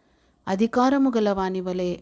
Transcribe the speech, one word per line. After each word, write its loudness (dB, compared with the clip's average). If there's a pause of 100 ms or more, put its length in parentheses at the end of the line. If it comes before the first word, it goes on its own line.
(480)
అధికారము 2
గలవాని -2
వలె -4